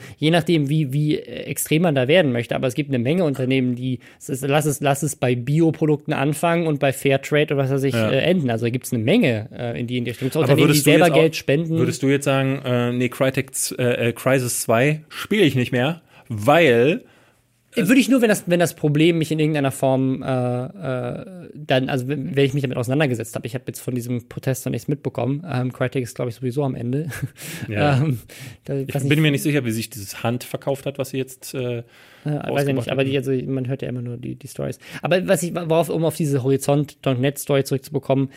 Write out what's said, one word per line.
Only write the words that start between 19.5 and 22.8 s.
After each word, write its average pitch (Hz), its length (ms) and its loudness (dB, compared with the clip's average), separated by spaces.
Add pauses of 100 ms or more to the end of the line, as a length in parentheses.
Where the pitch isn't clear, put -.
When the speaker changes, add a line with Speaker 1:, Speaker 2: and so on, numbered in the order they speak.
Speaker 1:
Form, 131 520 0
äh, 127 40 -10
äh, 127 1300 -6
dann, 135 340 0
also 127 180 -2
wenn, 139 300 -6
wenn 139 80 4
ich 127 80 2
mich 139 100 -2
damit 127 140 -4
auseinandergesetzt 127 580 -2